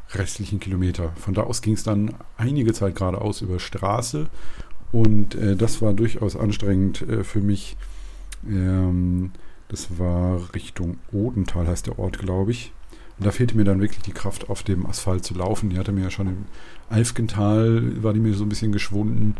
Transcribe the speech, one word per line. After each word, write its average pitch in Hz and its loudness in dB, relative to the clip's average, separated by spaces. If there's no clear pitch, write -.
restlichen 98 -4
Kilometer. 90 -2
Von - -4
da 107 0
aus - -2
ging's 107 0
dann 107 0
einige 120 2
Zeit 98 -2
geradeaus 95 -2
über 90 -4
Straße 117 -2
und, 110 10
äh, 101 2
das 110 2
war 104 4
durchaus 104 2
anstrengend, 98 2
äh, 107 -2
für - 0
mich. 101 0
Ähm, 92 0
das - -8
war 87 -2
Richtung 87 -6
Odental, 101 -2
heißt 90 -2
der - -8
Ort, 95 -4
glaub 95 -2
ich. - -4
Und 101 -2
da 113 0
fehlte 117 2
mir 110 8
dann 98 4
wirklich - 2
die 90 -4
Kraft, - -4
auf 101 -4
dem 92 0
Asphalt 95 0
zu - -6
laufen. 101 0
Die 90 -2
hatte 92 -2
mir 95 0
ja 90 -4
schon 98 -4
im 95 -4
Eifgental, 113 2
war 107 0
die 110 2
mir 110 2
so 101 -2
ein 104 -2
bisschen 104 0
geschwunden. 107 4